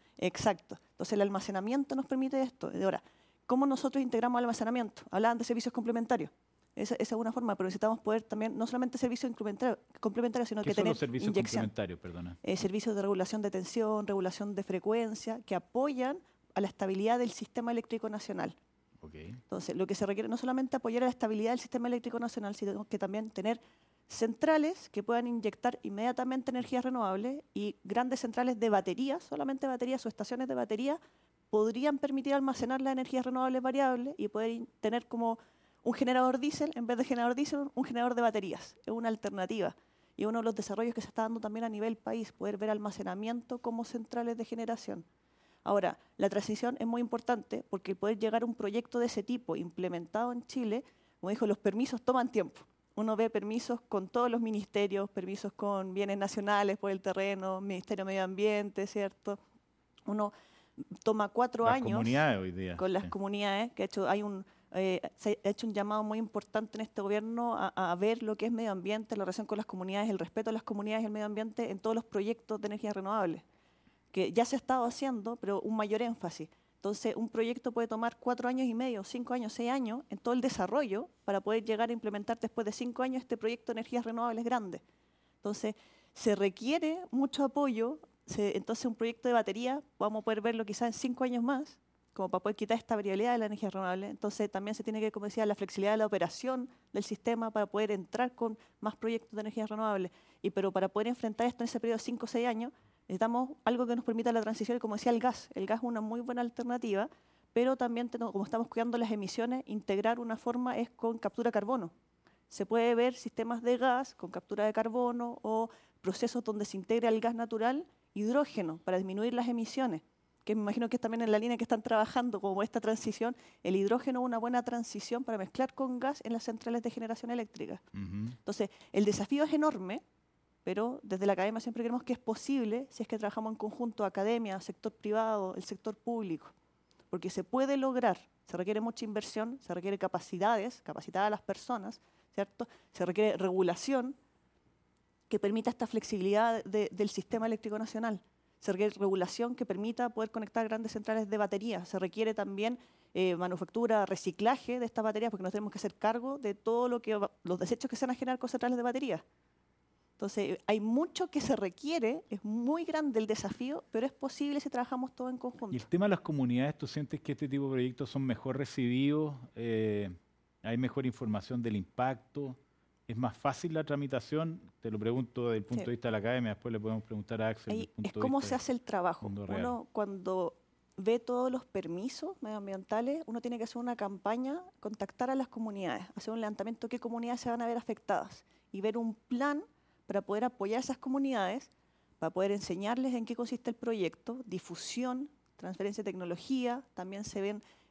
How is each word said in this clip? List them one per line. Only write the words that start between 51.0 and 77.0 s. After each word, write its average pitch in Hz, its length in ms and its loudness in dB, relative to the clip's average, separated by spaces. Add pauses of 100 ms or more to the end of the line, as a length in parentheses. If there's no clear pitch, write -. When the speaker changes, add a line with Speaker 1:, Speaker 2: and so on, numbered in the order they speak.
Speaker 1:
como 185 100 -4
dijo, 214 160 2
los - 120 4
permisos 226 440 0
toman 254 300 4
tiempo. 185 300 0 (340)
Uno 220 200 0
ve 226 140 4
permisos 226 520 -2
con 190 280 -2
todos 247 200 4
los 233 120 2
ministerios, 202 680 0
permisos 196 440 -6
con 190 400 0
bienes 196 240 0
nacionales 202 600 2
por 202 140 -2
el 190 100 -2
terreno, 190 600 0
Ministerio 196 420 -4
de 190 40 -2
Medio 190 160 0
Ambiente, 202 640 2
¿cierto? 202 520 -4 (640)
Uno 208 280 0 (720)
toma 214 260 4
cuatro 240 360 2
Speaker 2:
Las 233 100 8
Speaker 1:
años 262 160 0
Speaker 2:
comunidades 127 480 4
hoy 92 120 -2
día, 90 260 -4
Speaker 1:
con 190 140 0
las 190 120 2
Speaker 2:
sí. 180 60 -6
Speaker 1:
comunidades, 202 640 -2
que - 100 -2
de - 20 2
hecho 190 240 0
hay 208 140 2
un, 196 220 -6 (260)
eh, 185 300 0 (160)
se - 260 0
ha 196 60 4
hecho 202 180 -2
un 214 60 -4
llamado 208 300 0
muy 214 140 -2
importante 220 600 -4
en 220 40 -4
este 220 200 -6
gobierno 226 560 0
a, 185 340 0
a 175 40 4
ver 220 280 2
lo 214 140 0
que - 80 -2
es 233 60 2
medio 226 200 0
ambiente, 208 440 -2
la 202 80 -2
relación 185 220 -4
con 208 120 -2
las 214 80 -4
comunidades, 196 440 -2
el 196 100 0
respeto 214 300 -2
a 220 40 0
las 220 100 -2
comunidades 214 400 -2
y - 20 -2
el 208 60 -2
medio 214 140 -4
ambiente 220 460 -4
en 196 80 -6
todos 220 160 0
los 226 100 -2
proyectos 214 540 -2
de 208 80 -4
energías 208 280 -4
renovables, 190 480 0 (680)
que 190 220 0
ya 233 100 6
se 240 120 0
ha 247 40 0
estado 254 240 2
haciendo, 240 540 -2
pero 196 240 0
un 220 160 0
mayor 214 240 2
énfasis. 202 480 -4 (260)
Entonces, 208 420 -2